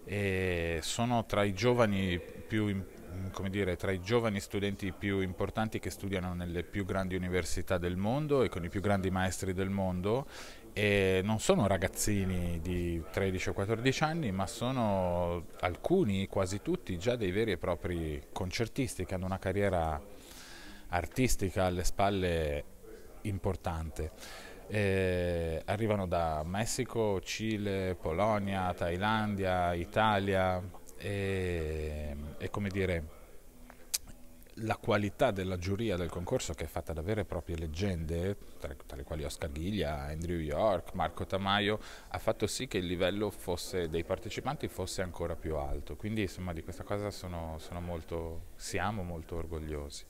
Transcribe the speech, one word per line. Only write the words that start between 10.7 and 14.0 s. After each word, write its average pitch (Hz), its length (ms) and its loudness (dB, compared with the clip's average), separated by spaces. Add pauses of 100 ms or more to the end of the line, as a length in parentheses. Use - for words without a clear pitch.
e 101 520 6
non 110 160 2
sono 180 260 6
ragazzini 92 920 2
di 87 500 0
tredici 95 380 0
o 95 40 0
quattordici 113 520 2